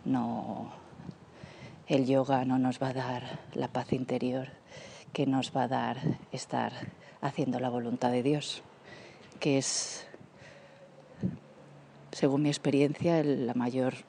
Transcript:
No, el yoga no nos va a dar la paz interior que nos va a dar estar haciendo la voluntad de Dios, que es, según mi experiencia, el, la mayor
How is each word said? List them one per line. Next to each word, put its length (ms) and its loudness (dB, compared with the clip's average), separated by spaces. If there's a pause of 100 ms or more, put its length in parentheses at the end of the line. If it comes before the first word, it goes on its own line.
No, 680 -2 (1160)
el 180 4
yoga 400 4
no 140 4
nos 220 0
va 80 0
a 40 -4
dar 460 -6 (140)
la 140 -2
paz 260 -2
interior 560 -2 (640)
que 120 2
nos 300 2
va 80 4
a 40 2
dar 300 0 (340)
estar 400 -2 (500)
haciendo 380 0
la 100 0
voluntad 420 0
de 120 2
Dios, 380 0 (800)
que 180 4
es, 480 -2 (2000)
según 320 2
mi 60 4
experiencia, 680 4
el, 280 2
la 60 -2
mayor 420 2 (140)